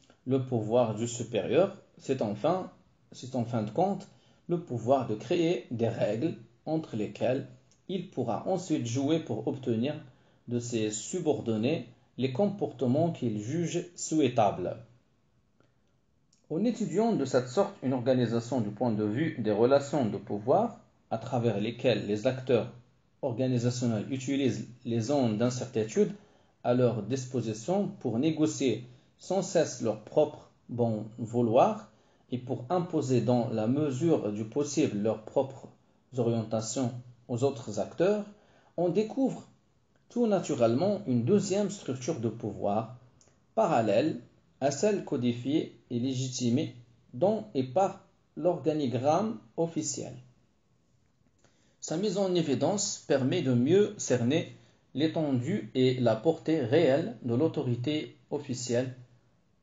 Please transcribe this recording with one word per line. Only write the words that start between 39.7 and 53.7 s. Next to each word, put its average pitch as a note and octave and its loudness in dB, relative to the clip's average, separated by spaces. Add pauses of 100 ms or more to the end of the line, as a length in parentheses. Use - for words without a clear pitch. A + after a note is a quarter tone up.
tout A#3+ 0
naturellement E3 2
une B2 2
deuxième G3 2
structure - -6
de A2+ 0
pouvoir, G2+ -4 (580)
parallèle C3+ 4 (420)
à C#3 2
celle G3+ 0
codifiée B2 -2 (120)
et A#2+ -2
légitimée B2+ 0 (380)
dans G3+ 0
et C3+ 0
par F#3 0 (320)
l'organigramme D3+ 0 (200)
officiel. - -4 (1700)
Sa D#3 -4
mise F#3+ 0
en F#3+ 2
évidence D#3+ 0
permet C#3+ 2
de C3 2
mieux D3+ 6